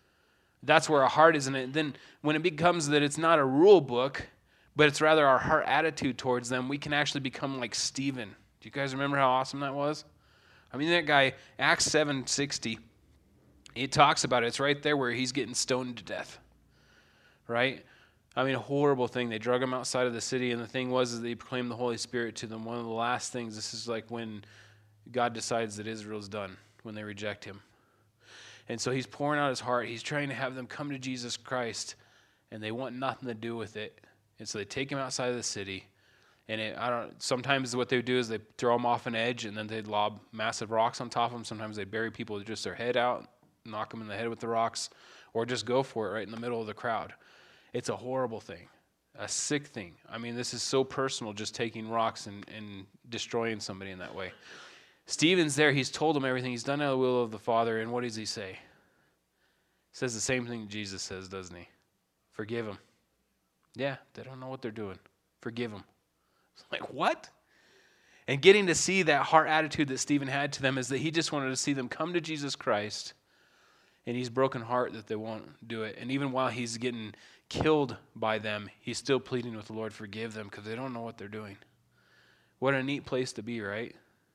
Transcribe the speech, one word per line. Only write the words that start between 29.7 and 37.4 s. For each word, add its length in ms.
He's 140
trying 280
to 60
have 200
them 100
come 260
to 60
Jesus 380
Christ, 600
and 120
they 80
want 240
nothing 320
to 60
do 240
with 180
it. 240
And 80
so 120
they 60
take 240
him 80
outside 340
of 40
the 80
city. 440
And 140
it, 160
I 120
don't, 320
sometimes 540